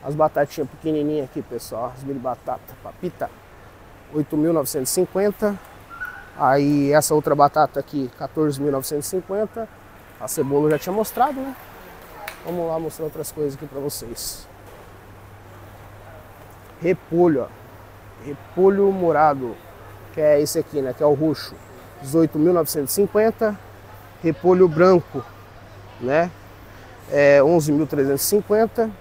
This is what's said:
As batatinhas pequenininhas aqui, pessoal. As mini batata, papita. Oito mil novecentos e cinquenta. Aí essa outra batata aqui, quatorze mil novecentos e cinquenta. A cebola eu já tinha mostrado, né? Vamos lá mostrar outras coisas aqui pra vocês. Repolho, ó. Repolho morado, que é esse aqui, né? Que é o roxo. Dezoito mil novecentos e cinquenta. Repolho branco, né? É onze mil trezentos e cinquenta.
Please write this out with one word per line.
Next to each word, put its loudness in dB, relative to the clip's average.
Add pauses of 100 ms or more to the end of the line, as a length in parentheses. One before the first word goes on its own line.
As -6
batatinhas 0
pequenininhas -4
aqui, -10
pessoal. -8
As -16
mini -8
batata, -8
papita. -10 (840)
Oito -4
mil 2
novecentos -2
e -4
cinquenta. -2 (800)
Aí 2
essa 2
outra 0
batata 2
aqui, -6
quatorze -4
mil 0
novecentos -4
e -8
cinquenta. -6 (540)
A -10
cebola 0
eu 4
já 0
tinha -6
mostrado, -2
né? -8 (880)
Vamos -4
lá -4
mostrar -8
outras -10
coisas -6
aqui -14
pra -10
vocês. -10 (2250)
Repolho, 0
ó. -20
Repolho 2
morado, 2 (560)
que -8
é 2
esse 0
aqui, -4
né? -4
Que -4
é 4
o 6
roxo. -2 (480)
Dezoito 2
mil 4
novecentos -2
e -4
cinquenta. 0 (640)
Repolho 4
branco, 4 (760)
né? 0 (800)
É 6
onze 4
mil 2
trezentos 0
e -4
cinquenta. 0 (100)